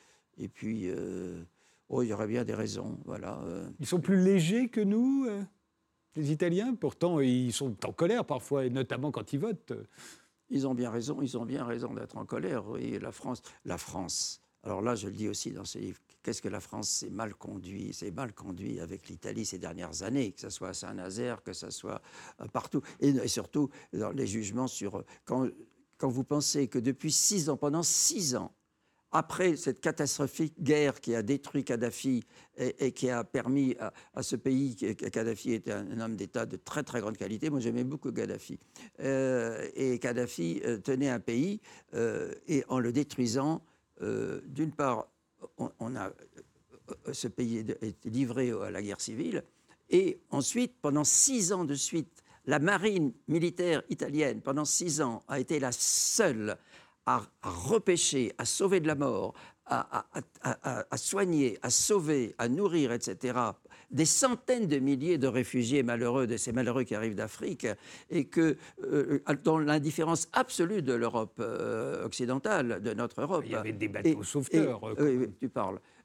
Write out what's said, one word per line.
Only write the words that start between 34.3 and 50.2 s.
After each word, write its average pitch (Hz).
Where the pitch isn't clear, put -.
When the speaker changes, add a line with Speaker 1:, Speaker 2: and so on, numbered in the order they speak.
Speaker 1:
pays, 131
que, 104
que -
Kadhafi 113
était 110
un, 101
un 113
homme 113
d'État 104
de 92
très, -
très 123
grande 107
qualité. 104
Moi, 143
j'aimais 117
beaucoup 135
Kadhafi. 107
Euh, 131
et 127
Kadhafi, 123
euh, 117
tenait 135
un 120
pays, 160
euh, 113
et 139
en 127
le 120
détruisant, 135
euh, 107
d'une 143
part, 131
on, 117
on 113
a, 95
euh, -
ce 127
pays 117
est, 110
est 104
livré 120
à 101
la 95
guerre 101
civile. 143
Et 180